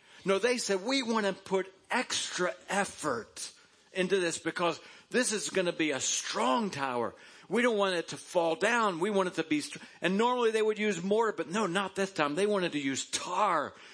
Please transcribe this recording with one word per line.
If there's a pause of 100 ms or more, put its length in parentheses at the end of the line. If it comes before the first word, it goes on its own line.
(260)
No,
they
said,
"We
want
to
put (180)
extra (160)
effort (440)
into
this
because (300)
this
is
gonna
be
a
strong
tower." (340)
We
don't
want
it
to
fall
down.
We
want
it
to
be
str-, (220)
and
normally
they
would
use
mortar,
but
no,
not
this
time.
They
wanted
to
use
tar (200)